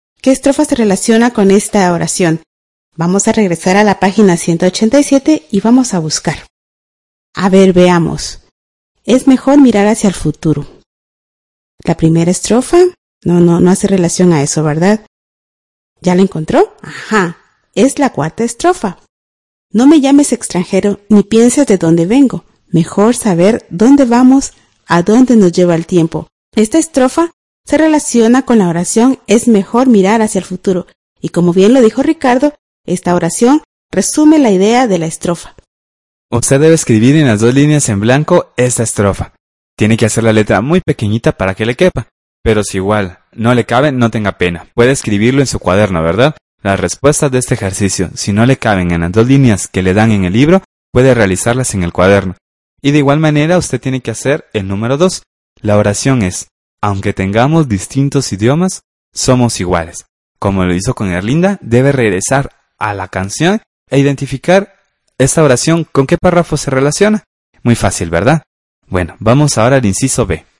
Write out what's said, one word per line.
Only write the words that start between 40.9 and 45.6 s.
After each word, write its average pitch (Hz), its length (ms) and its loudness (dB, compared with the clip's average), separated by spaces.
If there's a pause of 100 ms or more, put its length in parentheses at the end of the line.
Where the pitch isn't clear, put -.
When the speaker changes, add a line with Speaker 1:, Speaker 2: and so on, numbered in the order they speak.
Speaker 2:
para 95 220 -4
que 110 120 -4
le 123 100 -4
quepa, 175 320 -2 (340)
pero 107 220 0
si 98 140 -8
igual 98 400 -4 (140)
no 117 220 -2
le 117 120 -2
cabe, 135 260 0
no 120 180 0
tenga 104 280 -4
pena. 87 360 -4
Puede 123 180 2
escribirlo 117 480 0
en 135 60 0
su - 120 -6
cuaderno, 95 440 0